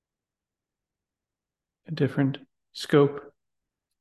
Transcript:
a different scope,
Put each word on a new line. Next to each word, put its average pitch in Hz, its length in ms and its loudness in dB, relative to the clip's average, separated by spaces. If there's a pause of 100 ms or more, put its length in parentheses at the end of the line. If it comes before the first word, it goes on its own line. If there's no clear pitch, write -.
(1900)
a - 40 -16
different 139 480 -2 (340)
scope, - 640 0 (680)